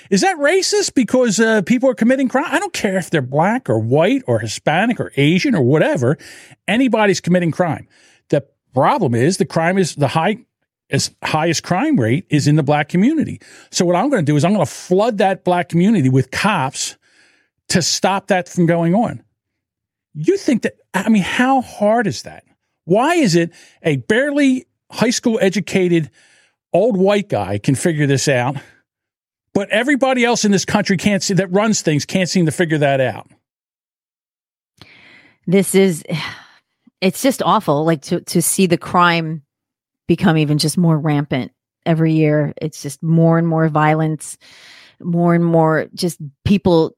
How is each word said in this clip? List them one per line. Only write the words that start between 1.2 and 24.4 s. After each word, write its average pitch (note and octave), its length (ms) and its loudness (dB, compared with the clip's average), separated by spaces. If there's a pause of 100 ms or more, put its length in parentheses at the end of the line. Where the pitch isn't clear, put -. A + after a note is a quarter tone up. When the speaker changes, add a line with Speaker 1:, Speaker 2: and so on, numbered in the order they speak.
Speaker 1:
uh, A3 220 2
people B3+ 280 0
are B3 40 0
committing C4 340 0
crime? C4+ 180 -2
I D4+ 140 -2
don't G4+ 120 -6
care F#3+ 260 -2
if - 120 -8
they're D#3+ 100 0
black D#3 480 -2
or A2 120 2
white D#3+ 480 2
or A#2 100 2
Hispanic E3+ 600 -2
or G2 160 -8
Asian F3 400 2
or C#3 60 2
whatever. D#3 560 2 (500)
Anybody's G#3+ 520 2
committing F3 300 0
crime. D#3 380 -4 (400)
The D3 160 0 (300)
problem D#3+ 400 2
is C#3 240 0
the G3 60 0
crime E3+ 320 -2
is F#3+ 200 -2
the C#3+ 120 0
high, F#3+ 300 -2 (500)
as - 220 -4 (120)
highest D#3+ 400 -2
crime A#3+ 380 0
rate A#2+ 300 0
is C#3 180 0
in D3 80 4
the D#3+ 60 2
black D3 260 0
community. G3+ 520 0 (300)
So - 140 0
what F3 120 2
I'm G3 120 0
gonna A#3+ 140 0
do D3 140 0
is C#3 80 2
I'm F#3 80 2
gonna F#3 120 0
flood G3+ 540 -2
that G3 260 0
black F3 240 0
community F3 400 2
with C3 220 0
cops E3+ 680 -4 (720)
to F3+ 140 2
stop - 460 -2
that F#3 200 0
from F3+ 160 -2
going E3+ 300 2
on. G#3 280 -2 (920)
You D#4+ 240 -2
think B3 240 -2
that, - 140 -6 (180)
I F#3+ 160 -2
mean, G#3 120 2
how B3+ 380 0
hard A3 460 -2
is - 160 -6
that? - 220 -20 (400)
Why A#3+ 320 0
is A3 200 2
it E3+ 160 0 (300)
a D#3+ 140 0
barely C4+ 680 0 (260)